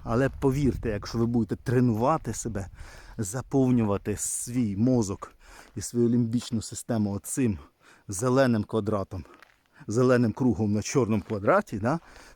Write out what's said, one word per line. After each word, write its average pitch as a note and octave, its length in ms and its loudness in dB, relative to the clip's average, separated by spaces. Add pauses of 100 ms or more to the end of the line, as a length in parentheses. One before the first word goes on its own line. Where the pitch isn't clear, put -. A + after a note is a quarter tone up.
Але B2+ 260 0
повірте, C3 600 0
якщо G#2 280 -6
ви A#2 80 2
будете A#2 380 0
тренувати B2 680 2
себе, G#2 360 -8 (480)
заповнювати A#2 1000 0
свій A#2+ 580 -4
мозок G#2+ 560 0 (440)
і - 60 -8
свою A#2+ 280 0
лімбічну A#2 520 0
систему G#2+ 500 -4
оцим G2+ 480 -2 (480)
зеленим A#2+ 560 2
квадратом, G2+ 600 -4 (640)
зеленим B2 440 4
кругом G#2+ 420 2
на G#2+ 80 0
чорному G#2+ 420 0
квадраті, A2+ 540 0
да, B2 220 0 (360)